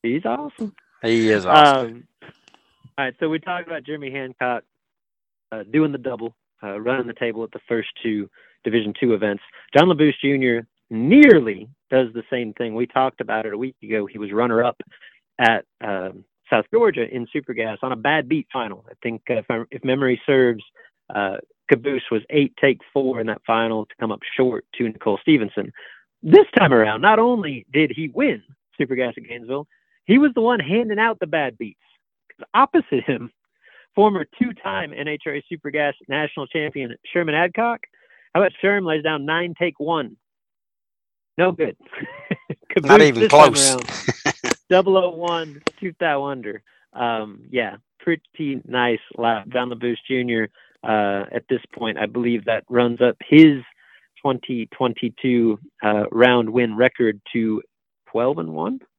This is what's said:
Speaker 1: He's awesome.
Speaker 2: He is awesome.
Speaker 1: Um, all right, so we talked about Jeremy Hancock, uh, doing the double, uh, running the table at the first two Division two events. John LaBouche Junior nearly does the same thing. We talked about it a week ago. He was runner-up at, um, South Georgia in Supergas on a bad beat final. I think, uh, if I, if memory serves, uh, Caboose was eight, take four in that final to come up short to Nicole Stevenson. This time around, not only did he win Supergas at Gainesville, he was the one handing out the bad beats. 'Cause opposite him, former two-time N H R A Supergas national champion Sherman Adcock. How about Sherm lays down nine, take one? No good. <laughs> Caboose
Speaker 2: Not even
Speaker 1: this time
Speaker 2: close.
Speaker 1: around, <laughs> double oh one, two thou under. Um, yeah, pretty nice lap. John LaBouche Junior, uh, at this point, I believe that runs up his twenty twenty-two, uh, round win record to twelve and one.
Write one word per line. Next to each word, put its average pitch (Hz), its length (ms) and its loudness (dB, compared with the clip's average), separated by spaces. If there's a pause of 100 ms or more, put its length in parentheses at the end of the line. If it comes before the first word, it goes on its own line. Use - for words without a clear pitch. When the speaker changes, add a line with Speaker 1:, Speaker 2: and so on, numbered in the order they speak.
Speaker 1:
He's 135 220 -4
awesome. 240 500 -8 (280)
Speaker 2:
He 113 280 2
is 101 160 2
awesome. 139 400 6
Speaker 1:
Um, 117 180 -16 (920)
all 139 80 -4
right, 127 140 -8
so 160 80 -2
we 160 100 -4
talked 175 280 -8
about 165 180 -12
Jeremy 143 260 -12
Hancock, 127 540 -6 (880)
uh, 107 200 -12
doing 147 200 0
the 139 60 -8
double, 117 380 -10 (260)
uh, 104 180 -10
running 123 260 -4
the 117 80 -12
table 113 300 -6
at 107 80 -14
the - 160 -16
first 117 200 -4 (140)
two 104 260 -4 (360)
Division 107 340 -2
two 120 160 2
events. 101 280 -4 (340)
John 170 120 6
LaBouche 151 340 2
Junior 127 440 0 (240)
nearly 127 760 6 (220)
does 131 240 2
the 117 160 -8
same 120 240 -6
thing. 113 200 -8
We 120 120 -2
talked 131 340 -2
about 110 260 -4
it 104 60 -8
a 104 60 -8
week 131 240 -8
ago. 107 240 -4
He 104 120 -18
was 101 140 -10
runner-up 120 480 0 (580)
at, 113 260 2 (180)
um, 95 420 -8 (260)
South 113 220 0
Georgia 190 420 2
in 120 200 -8
Supergas 113 480 -8
on 131 100 -6
a 120 40 -4
bad 139 320 -2
beat 147 240 -4
final. 110 380 -10
I - 120 -20
think, 113 280 -8
uh, 127 40 0
if 110 160 -4
I, 117 200 -4
if 123 140 -14
memory 131 420 0
serves, 127 360 2 (520)
uh, 101 240 -4 (320)
Caboose 131 400 0
was 110 200 -4
eight, 143 300 0
take 135 200 2 (120)
four 131 280 -2
in 110 80 -4
that 107 180 -8
final 113 400 -2
to - 120 -20
come 110 140 -4
up - 80 -10 (160)
short 127 300 -2 (100)
to 117 120 -4
Nicole 110 340 -4
Stevenson. 113 500 0 (500)
This 370 240 8 (120)
time 160 160 4
around, 107 260 2
not 214 180 4
only 208 540 -2
did 143 220 0
he 156 200 -8
win 233 280 -2 (380)
Supergas 127 360 -4
at 117 100 -18
Gainesville, 120 400 -10 (400)
he 226 120 6
was 285 160 4
the 233 80 0
one 233 180 0
handing 208 380 -2
out 220 220 -2
the 175 60 -4
bad 147 320 -4
beats. 107 220 -14 (500)
'Cause - 240 -20
opposite 254 500 2
him, 120 280 -6 (640)
former 202 320 2 (120)
two-time 196 560 -6
N 143 140 -8
H 151 180 -8
R 143 100 -6
A - 140 -8
Supergas 147 440 -4 (140)
national 143 400 -6
champion 143 460 -8 (120)
Sherman 165 280 -2
Adcock. 202 460 -2 (540)
How 180 80 2
about 185 100 0 (100)
Sherm 196 220 0
lays 156 200 -2
down 156 200 -4
nine, 165 340 -4
take 170 220 -4
one? 151 360 -4 (1200)
No 185 140 2
good. - 240 -4 (520)
<laughs> - 420 -12
Caboose 147 180 0
Speaker 2:
Not 139 140 10
even 123 200 4
Speaker 1:
this 110 100 4
time 143 220 10
Speaker 2:
close. 135 180 2
Speaker 1:
around, 123 180 -6 (640)
<laughs> - 140 -16
double 190 260 4
oh 180 140 2
one, 165 520 -8 (180)
two 180 200 -8
thou 147 240 -2
under. 113 380 -10 (300)
Um, 113 580 -6
yeah, 117 260 -4 (240)
pretty 160 680 -6
nice 120 340 -2 (160)
lap. 113 320 -2
John 123 220 -6
LaBouche 120 280 -6 (100)
Junior, 120 400 -4 (360)
uh, 101 480 -2
at 120 160 -8
this 131 120 -2 (140)
point, 107 240 -6
I - 80 -2
believe 117 400 -4
that 113 220 -2
runs 120 320 0
up 123 160 2 (120)
his 147 340 8 (580)
twenty 123 460 -4 (100)
twenty-two, 117 840 0 (240)
uh, 107 300 2
round 120 380 4
win 113 260 -2
record 117 440 0 (120)
to 110 300 -2 (480)
twelve 127 280 -2
and 160 160 -8
one. 247 260 -6 (180)